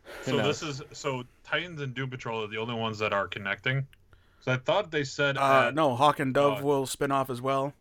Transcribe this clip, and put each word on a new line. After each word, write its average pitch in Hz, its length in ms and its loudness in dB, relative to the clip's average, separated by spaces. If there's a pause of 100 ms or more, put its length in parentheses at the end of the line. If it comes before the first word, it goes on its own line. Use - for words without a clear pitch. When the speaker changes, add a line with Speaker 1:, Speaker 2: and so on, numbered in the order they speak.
(240)
Speaker 1:
Who 131 80 -2
Speaker 2:
So 139 60 2
Speaker 1:
knows? - 220 0
Speaker 2:
this 147 200 -6
is, - 20 -14 (160)
so 131 240 -4 (220)
Titans 160 360 -4
and 131 140 -6
Doom 131 160 -6
Patrol 120 320 -6
are 107 60 -6
the 110 100 -6
only 117 160 -4
ones 110 240 -2
that 107 140 0
are 98 160 0
connecting? 107 580 -2 (520)
'Cause - 100 -6
I 127 80 2
thought 160 340 0
they 151 140 0
said 139 340 0
Speaker 3:
Uh, 135 300 6
Speaker 2:
at, 127 60 -2
Speaker 3:
no, 147 200 4
Hawk 143 240 4
and 135 160 0
Dove 143 260 4
Speaker 2:
uh, 139 60 -4
Speaker 3:
will 139 200 2
spin 143 260 -2
off 135 180 0
as 120 100 -6
well. 135 400 -2